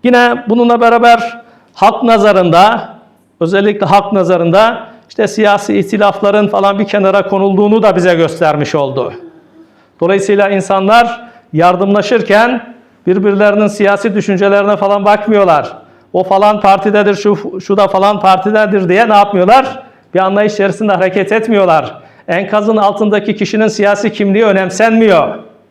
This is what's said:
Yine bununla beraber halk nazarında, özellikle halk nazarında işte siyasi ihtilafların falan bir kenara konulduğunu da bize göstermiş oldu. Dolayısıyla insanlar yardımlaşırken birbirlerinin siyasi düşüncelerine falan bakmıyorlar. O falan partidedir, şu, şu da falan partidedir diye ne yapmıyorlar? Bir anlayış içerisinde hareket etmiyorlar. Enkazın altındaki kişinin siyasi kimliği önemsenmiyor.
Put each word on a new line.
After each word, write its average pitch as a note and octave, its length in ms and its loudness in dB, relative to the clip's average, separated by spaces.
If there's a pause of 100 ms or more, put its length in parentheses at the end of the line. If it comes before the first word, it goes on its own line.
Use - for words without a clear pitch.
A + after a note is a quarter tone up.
Yine A#3+ 460 0
bununla A#3+ 320 0
beraber A#3 600 2 (320)
halk A3+ 300 0
nazarında, G3+ 840 2 (500)
özellikle G3+ 460 0
halk G3+ 280 0
nazarında F#3 760 0 (220)
işte G#3+ 180 -4
siyasi G#3 500 -2
ihtilafların G3+ 720 0
falan G3 320 -2
bir G3+ 80 -2
kenara G3 400 0
konulduğunu G3 560 0
da G3 120 2
bize F3 200 2
göstermiş D#3+ 600 -2
oldu. C3+ 380 -4 (880)
Dolayısıyla G3 500 0
insanlar G3 720 0 (320)
yardımlaşırken G3+ 1200 0 (320)
birbirlerinin G3+ 600 0
siyasi G3+ 480 -2
düşüncelerine G3+ 640 0
falan G3+ 280 -2
bakmıyorlar. G#3 720 0 (360)
O F#3 100 0
falan G3+ 360 0
partidedir, G3+ 560 0
şu, G3 460 -4
şu G3+ 160 -2
da G3 100 2
falan G3 320 0
partidedir F#3+ 680 0
diye A3 200 2
ne A3 40 2
yapmıyorlar? G3+ 680 2 (300)
Bir F3+ 60 0
anlayış G3+ 340 0
içerisinde G3 400 -2
hareket F#3 380 -2
etmiyorlar. G3+ 680 0 (260)
Enkazın G#3 500 -2
altındaki G#3 580 -2
kişinin G#3+ 320 -2
siyasi G3+ 460 -2
kimliği G3+ 300 0
önemsenmiyor. G3 920 2 (360)